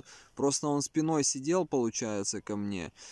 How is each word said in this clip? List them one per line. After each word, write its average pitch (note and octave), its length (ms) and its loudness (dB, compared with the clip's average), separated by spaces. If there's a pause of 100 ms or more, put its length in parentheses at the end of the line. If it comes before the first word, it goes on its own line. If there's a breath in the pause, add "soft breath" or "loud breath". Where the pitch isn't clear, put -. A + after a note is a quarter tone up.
(360 loud breath)
просто C#3 320 0
он C#3+ 140 2
спиной D#3 420 2
сидел, D#3 420 0
получается, A2 760 0
ко G#2 140 -4
мне. G2+ 360 -4 (200 loud breath)